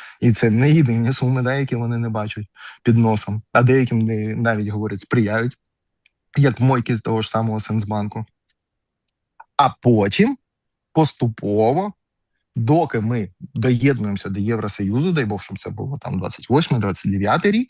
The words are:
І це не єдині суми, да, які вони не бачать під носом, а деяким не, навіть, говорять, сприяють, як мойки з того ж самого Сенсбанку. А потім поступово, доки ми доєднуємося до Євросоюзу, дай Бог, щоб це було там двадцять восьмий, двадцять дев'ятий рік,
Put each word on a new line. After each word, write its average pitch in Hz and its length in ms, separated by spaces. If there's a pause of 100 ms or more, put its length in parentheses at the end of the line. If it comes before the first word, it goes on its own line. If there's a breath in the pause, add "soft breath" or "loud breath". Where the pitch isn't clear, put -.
(220 loud breath)
І 120 100
це 113 180
не 123 220
єдині 120 420
суми, 127 280
да, 123 120
які 139 220
вони 117 220
не 117 120
бачать 107 360 (380 loud breath)
під 117 140
носом, 110 440 (100)
а 120 120
деяким 127 360
не, 110 360
навіть, 110 320
говорять, 104 320
сприяють, 113 580 (800)
як 143 220
мойки 127 380
з 104 40
того 113 200
ж 104 80
самого 110 300
Сенсбанку. 107 680 (1300)
А 135 120
потім 120 680 (560)
поступово, 127 1000 (600)
доки 139 440
ми 110 300 (100)
доєднуємося 117 920
до 98 100
Євросоюзу, 107 720
дай 147 140
Бог, 104 160
щоб - 180
це 101 100
було 101 280
там 95 220
двадцять - 300
восьмий, 131 320
двадцять 95 300
дев'ятий 101 400
рік, 233 180